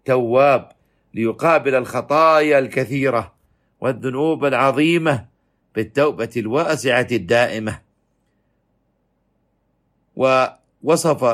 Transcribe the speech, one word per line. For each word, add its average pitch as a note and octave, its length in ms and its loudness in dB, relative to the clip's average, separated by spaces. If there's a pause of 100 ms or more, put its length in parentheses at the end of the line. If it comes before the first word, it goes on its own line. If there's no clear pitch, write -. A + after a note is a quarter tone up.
تواب، B2+ 640 2 (460)
ليقابل B2+ 600 0
الخطايا D3 840 2
الكثيرة B2+ 760 -2 (460)
والذنوب C3 640 -2
العظيمة C#3 840 0 (480)
بالتوبة A2+ 640 -2
الواسعة B2+ 760 -2
الدائمة. A2 680 -2 (2250)
ووصف C3 1160 0